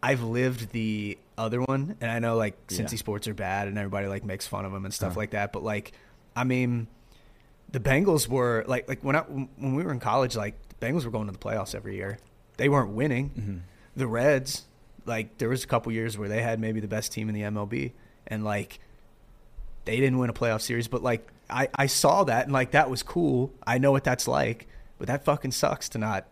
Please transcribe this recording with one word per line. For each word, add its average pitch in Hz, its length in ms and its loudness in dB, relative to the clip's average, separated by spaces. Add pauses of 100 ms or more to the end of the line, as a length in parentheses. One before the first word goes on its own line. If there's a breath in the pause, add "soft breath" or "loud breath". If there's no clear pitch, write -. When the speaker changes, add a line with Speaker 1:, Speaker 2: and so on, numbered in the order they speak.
Speaker 1:
I've 127 200 4
lived 117 500 0
the 107 460 -2 (180)
other 113 240 0
one, 135 400 -2
and 117 100 -2
I 117 80 -2
know, 117 180 2
like, 107 200 0 (140)
Speaker 2:
Yeah. 95 100 -4
Speaker 1:
Cincy 110 180 -4
sports 104 280 -4
are 107 80 -4
bad, 98 340 -2
and 101 100 -4
everybody, 101 280 -4
like, 98 180 -6
makes 98 220 -6
fun 98 180 -6
of 95 100 -6
'em 95 100 -6
and 98 80 -6
stuff 92 200 -2
Speaker 2:
Uh-huh. 104 80 -4
Speaker 1:
like 104 100 -4
that. 104 220 -2
But, 98 100 -6
like, 104 300 -4 (440 soft breath)
I 123 80 0
mean, 123 420 2 (840 soft breath)
the 131 100 -2
Bengals 143 480 4
were, 120 380 2
like, 127 220 -2
like, 131 140 -6
when 139 140 2
I, 160 40 4
when 135 540 -4
we 151 80 0
were 180 100 -2
in 123 80 -4
college, 117 360 2
like, 104 200 -4 (120)
the - 180 -6
Bengals 143 180 0
were 117 60 -4
going 110 160 -2
to 98 60 -6
the 90 60 -12
playoffs 107 360 -4
every 104 220 -8
year. 98 220 -6 (380)
They 131 120 2
weren't 131 220 4
winning. 131 400 0
Speaker 2:
Mm-hmm. 101 260 -6 (400 loud breath)
Speaker 1:
The 127 100 -2
Reds, 131 580 2 (420)
like, 113 320 -4
there 117 100 0
was 127 160 0
a - 20 -12
couple 117 260 0
years 113 240 -2
where 104 120 -4
they 110 140 0
had 117 180 0
maybe 110 200 0
the 104 80 -6
best 107 240 -2
team 110 160 -4
in 107 60 -2
the 104 80 -2
M 104 140 -2
L 104 100 -2
B, 123 260 -4 (340 soft breath)
and, 107 180 -6
like, 104 340 -2 (1080 soft breath)
they 113 100 0
didn't 127 220 4
win 123 120 2
a - 40 -4
playoff 110 260 2
series. 117 280 -2
But, 127 140 -2
like, 117 240 0 (240)
I, 127 240 0
I 139 120 4
saw 165 380 6
that, 123 200 4
and, 143 80 -2
like, 131 180 2
that 143 180 6
was 127 140 -4
cool. 139 500 2 (140)
I 123 120 2
know 139 120 6
what 135 140 4
that's 127 240 2
like, 123 380 0 (320 soft breath)
but - 100 -6
that 143 160 -2
fucking 147 260 2
sucks - 400 0
to - 80 -6
not 107 340 -2